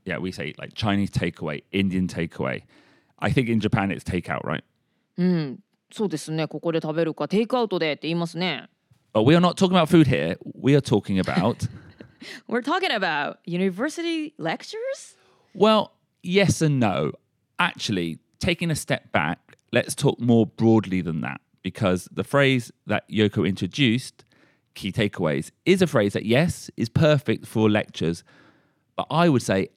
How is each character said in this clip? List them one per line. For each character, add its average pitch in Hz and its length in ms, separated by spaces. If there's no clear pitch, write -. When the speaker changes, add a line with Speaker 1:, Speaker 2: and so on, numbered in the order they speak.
Speaker 1:
Yeah, 90 160
we 92 100
say, 73 260
like, - 200
Chinese 101 340
takeaway, 80 600
Indian 92 340
takeaway. 78 560
I - 160
think 123 180
in 113 80
Japan 101 320
it's - 140
takeout, 85 380
right? 76 200
Speaker 2:
う 180 80
ん、 160 340
そ - 140
う 196 40
で 156 80
す - 140
ね。 156 160
こ 151 140
こ 170 100
で 160 100
食 156 140
べ 165 120
る 156 60
か、 147 140
テ 190 140
イ 226 80
ク 254 100
ア 240 40
ウ 220 60
ト 180 120
で 156 140
っ - 20
て - 60
言 156 100
い - 20
ま 170 140
す 170 100
ね。 170 300
Speaker 1:
But 107 160
we 156 60
are 175 60
not 175 140
talking 190 220
about 160 120
food 160 180
here. 85 320
We 139 220
are 139 40
talking 101 380
about 87 500
Speaker 2:
<laughs> - 360
We're 240 140
talking 349 300
about 170 520
university 285 960
lectures? 453 760
Speaker 1:
Well, 214 380
yes 180 400
and 147 160
no. 78 340
Actually, 92 600
taking 170 320
a 151 60
step - 360
back, 85 440
let's - 220
talk - 260
more 117 260
broadly 107 540
than 80 220
that, 65 180
because 92 500
the - 100
phrase 135 480
that - 220
Yoko 104 400
introduced, 110 760
key 95 180
takeaways, 82 580
is 185 180
a 180 40
phrase 107 260
that, - 140
yes, 139 500
is 117 120
perfect 147 580
for 110 220
lectures, 85 540
but 92 160
I 170 180
would 127 140
say 98 340